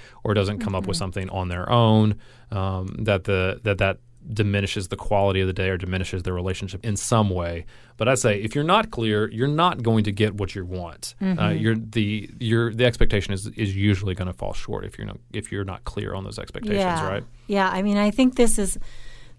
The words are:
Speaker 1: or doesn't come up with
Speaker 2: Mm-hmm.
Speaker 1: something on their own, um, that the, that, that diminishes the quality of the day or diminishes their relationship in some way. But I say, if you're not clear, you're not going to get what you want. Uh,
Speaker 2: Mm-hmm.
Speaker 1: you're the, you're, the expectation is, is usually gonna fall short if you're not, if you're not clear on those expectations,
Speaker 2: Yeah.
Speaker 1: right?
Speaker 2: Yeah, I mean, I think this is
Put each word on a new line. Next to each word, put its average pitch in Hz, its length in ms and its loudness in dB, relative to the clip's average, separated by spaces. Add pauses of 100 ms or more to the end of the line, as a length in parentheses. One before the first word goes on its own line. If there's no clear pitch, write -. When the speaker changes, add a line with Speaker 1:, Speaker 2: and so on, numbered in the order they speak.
(220)
Speaker 1:
or 110 100 0
doesn't 101 280 0
come 101 160 -4
up 95 100 -4
with 98 80 -4
Speaker 2:
Mm-hmm. 85 80 -4
Speaker 1:
something 92 280 -6
on 92 180 -4
their 87 200 -4
own, 110 460 6 (380)
um, 95 480 -4
that 101 240 2
the, 95 400 0
that, 101 140 0
that 98 200 0 (360)
diminishes 101 540 0
the - 80 -8
quality 98 440 2
of 95 60 2
the 92 80 0
day 95 160 0
or 92 80 -2
diminishes 92 460 -4
their 92 100 -4
relationship 92 500 -6
in 110 100 -2
some 107 360 4
way. 85 340 -4 (320)
But 110 100 0
I 131 80 6
say, 107 280 2
if 107 120 -4
you're 143 100 0
not 214 260 2
clear, 110 400 0
you're 117 180 -2
not 160 340 2
going 113 220 4
to 104 80 0
get 104 220 2
what 101 200 -4
you 95 120 -8
want. 90 540 -10
Uh, 196 40 -2
Speaker 2:
Mm-hmm. 107 320 2
Speaker 1:
you're 110 180 2
the, 107 640 -4
you're, 117 360 2
the 120 100 4
expectation 107 480 6
is, 98 160 -4
is 101 260 -2
usually 98 400 2
gonna 92 200 -4
fall - 180 -6
short - 320 -4
if - 140 -12
you're 52 80 -8
not, 50 100 -10 (160)
if 107 180 -8
you're 101 140 -4
not 95 200 -10
clear - 300 -6
on 95 100 -6
those 101 140 -10
expectations, 208 420 -2
Speaker 2:
Yeah. 175 280 0
Speaker 1:
right? 101 160 -4 (220)
Speaker 2:
Yeah, 196 240 2
I 185 100 -2
mean, 202 160 2
I 208 140 4
think 254 260 2
this 226 220 6
is 190 200 -2 (600)